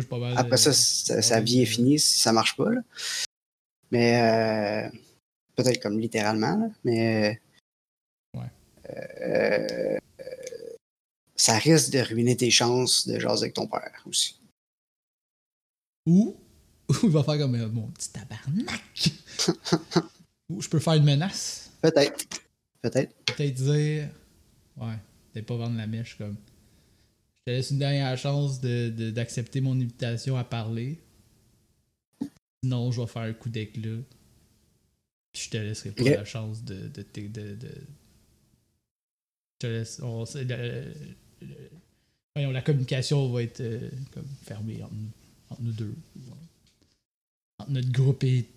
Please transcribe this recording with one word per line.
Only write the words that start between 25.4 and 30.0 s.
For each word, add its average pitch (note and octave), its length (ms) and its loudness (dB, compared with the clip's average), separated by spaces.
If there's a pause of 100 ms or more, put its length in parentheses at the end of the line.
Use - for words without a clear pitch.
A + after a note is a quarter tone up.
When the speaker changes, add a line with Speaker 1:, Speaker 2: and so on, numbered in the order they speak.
Speaker 1:
pas B2 100 -4
vendre A#2 200 -2
la A2 100 -4
mèche, A2+ 320 -6
comme, G#2 180 -8 (1120)
je B2 60 -2
te B2 40 0
laisse C3 140 -2
une C#3 80 0
dernière C#3 400 0
chance C#3+ 420 0
de, A#2+ 300 0
de, A2+ 200 -4
d'accepter A#2+ 500 -4
mon C3 160 0
invitation A#2+ 600 -2